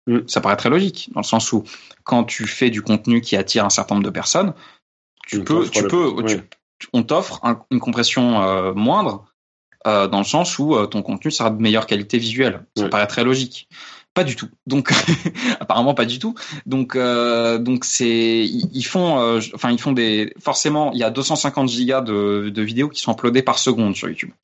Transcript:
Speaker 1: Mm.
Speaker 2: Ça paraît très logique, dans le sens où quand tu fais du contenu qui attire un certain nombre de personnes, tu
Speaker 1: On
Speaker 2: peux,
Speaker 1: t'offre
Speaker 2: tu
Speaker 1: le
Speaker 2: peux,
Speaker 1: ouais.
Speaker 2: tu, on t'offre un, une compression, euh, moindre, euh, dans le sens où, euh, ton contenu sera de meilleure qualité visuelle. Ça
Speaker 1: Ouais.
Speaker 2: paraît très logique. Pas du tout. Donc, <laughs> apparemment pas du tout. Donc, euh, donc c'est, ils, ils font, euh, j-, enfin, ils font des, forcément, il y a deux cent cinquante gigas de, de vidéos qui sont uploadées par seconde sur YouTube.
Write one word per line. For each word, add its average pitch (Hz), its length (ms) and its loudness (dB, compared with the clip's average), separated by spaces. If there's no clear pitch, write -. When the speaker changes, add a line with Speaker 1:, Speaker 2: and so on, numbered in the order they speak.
Speaker 1:
Mm. 120 200 2
Speaker 2:
Ça - 140 -2
paraît 101 160 2
très - 140 -2
logique, 185 440 0
dans - 60 -4
le 104 60 -6
sens - 260 0
où 107 100 2
quand 120 200 2
tu 110 220 -6
fais 123 240 0
du 107 120 -4
contenu 117 380 2
qui 110 160 0
attire 101 280 0
un 98 60 0
certain - 240 0
nombre 101 100 2
de 101 60 -2
personnes, 170 420 0
tu 104 140 -4
Speaker 1:
On 95 40 -6
Speaker 2:
peux, 151 100 0
Speaker 1:
t'offre 165 160 2
Speaker 2:
tu 104 120 0
Speaker 1:
le 98 60 0
Speaker 2:
peux, 165 200 2
Speaker 1:
ouais. 113 160 -2
Speaker 2:
tu, - 140 -16
on 120 100 2
t'offre 156 400 -2
un, 117 180 0
une 123 100 2
compression, 117 600 2
euh, 95 320 0
moindre, 120 500 0
euh, 101 220 4
dans 101 100 0
le 101 60 0
sens 170 340 0
où, 147 160 2
euh, 107 120 4
ton 104 160 -4
contenu 117 280 -4
sera 117 200 0
de 107 100 -2
meilleure 110 260 2
qualité 104 320 -2
visuelle. 117 460 0
Ça 107 80 0
Speaker 1:
Ouais. 92 60 0
Speaker 2:
paraît 104 160 2
très 117 180 -2
logique. 131 440 0
Pas 180 100 2
du 131 100 -2
tout. 110 140 -10
Donc, 131 240 0
<laughs> 214 720 0
apparemment 123 320 2
pas 120 140 2
du 120 120 -6
tout. 226 160 -4
Donc, 127 320 -2
euh, 120 600 2
donc 123 260 -2
c'est, 113 640 2
ils, 117 260 -2
ils 131 140 -6
font, 170 320 2
euh, 117 220 2
j-, 110 140 -8
enfin, 123 160 -2
ils 120 80 2
font 139 140 -2
des, 107 400 0
forcément, 151 520 0
il 123 40 -4
y 117 60 -2
a 113 60 0
deux 120 120 -4
cent 151 140 -2
cinquante 139 320 0
gigas 127 320 0
de, 104 480 -2
de 107 140 -4
vidéos 117 260 -2
qui - 140 -8
sont 120 100 -2
uploadées 123 300 2
par 123 160 2
seconde 110 360 2
sur - 140 -6
YouTube. - 220 -8